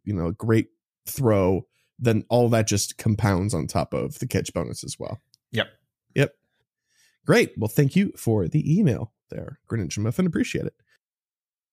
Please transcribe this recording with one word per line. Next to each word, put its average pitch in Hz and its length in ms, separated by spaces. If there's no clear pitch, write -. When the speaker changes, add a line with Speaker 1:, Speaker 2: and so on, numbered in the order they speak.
Speaker 1:
you 101 80
know, 85 140
a 85 60
great 113 360
throw, 98 600
then 113 300
all 120 220
that 113 160
just - 320
compounds 101 560
on 78 120
top - 280
of 64 240
the - 80
catch - 260
bonus - 320
as - 140
well. - 240
Speaker 2:
Yep. 110 160
Speaker 1:
Yep. 123 200
Great. 202 320
Well, 107 120
thank 143 280
you 196 200
for 107 300
the 151 320
email 127 340
there, - 360
Greenwich 107 320
Muffin. 117 280
Appreciate - 400
it. - 80